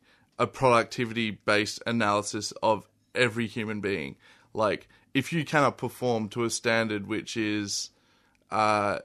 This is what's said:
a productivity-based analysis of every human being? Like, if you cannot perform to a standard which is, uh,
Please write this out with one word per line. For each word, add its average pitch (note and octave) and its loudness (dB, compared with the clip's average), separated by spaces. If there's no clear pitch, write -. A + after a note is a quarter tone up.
a A#2+ 2
productivity-based A2+ 0
analysis G#2 0
of G#2+ 2
every A#2 2
human G#2+ -6
being? F2 -2
Like, G2 0
if C3+ 0
you E3 0
cannot C#3 2
perform A#2 -2
to A#2+ -2
a A2+ -2
standard A2+ 0
which G2+ -6
is, G#2 -2
uh, G#2 2